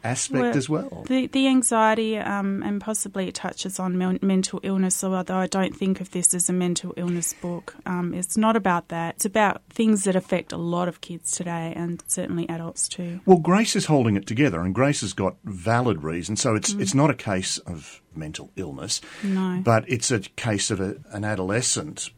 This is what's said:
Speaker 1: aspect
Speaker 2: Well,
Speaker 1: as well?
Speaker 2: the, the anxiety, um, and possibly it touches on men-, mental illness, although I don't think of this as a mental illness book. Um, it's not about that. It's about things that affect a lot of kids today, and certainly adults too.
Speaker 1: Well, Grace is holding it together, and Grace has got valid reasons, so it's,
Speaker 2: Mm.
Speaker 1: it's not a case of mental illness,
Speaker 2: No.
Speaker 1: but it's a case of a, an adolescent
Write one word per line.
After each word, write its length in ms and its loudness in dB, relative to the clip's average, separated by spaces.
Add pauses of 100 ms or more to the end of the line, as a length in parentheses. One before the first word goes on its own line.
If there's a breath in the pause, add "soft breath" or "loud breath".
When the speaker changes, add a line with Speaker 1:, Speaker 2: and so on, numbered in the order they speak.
Speaker 1:
aspect 360 0
Speaker 2:
Well, 160 2
Speaker 1:
as 120 0
well? 380 -4
Speaker 2:
the, 180 2
the 220 2
anxiety, 680 4
um, 480 -2
and 160 -2
possibly 480 -4
it 60 -8
touches 460 -6
on 180 0
men-, 240 2
mental 400 2
illness, 420 0
although 320 0
I 120 2
don't 280 0
think 240 0
of 120 -8
this 240 0
as 120 0
a 60 0
mental 420 0
illness 380 -2
book. 420 -10 (120)
Um, 260 -2
it's 240 -4
not 180 4
about 340 0
that. 260 -4
It's 100 -4
about 460 2
things 320 4
that 120 4
affect 380 -2
a 40 -6
lot 300 0
of 140 -8
kids 300 -10
today, 440 -6
and 300 -6
certainly 420 -2
adults 400 -6
too. 380 -8
Speaker 1:
Well, 140 10
Grace 360 2
is 120 0
holding 280 6
it 120 -2
together, 340 2
and 140 0
Grace 260 2
has 120 -4
got 300 -2
valid 600 0
reasons, 360 -4
so 160 2
it's, 200 0
Speaker 2:
Mm. 60 -2
Speaker 1:
it's 120 -2
not 160 6
a 60 2
case 420 -2
of 420 -12 (160)
mental 400 -12
illness, 460 -6 (220 loud breath)
Speaker 2:
No. 420 -2
Speaker 1:
but 220 6
it's 240 0
a 80 2
case 500 -2
of 100 -2
a, 180 -2 (140)
an 140 -4
adolescent 920 -2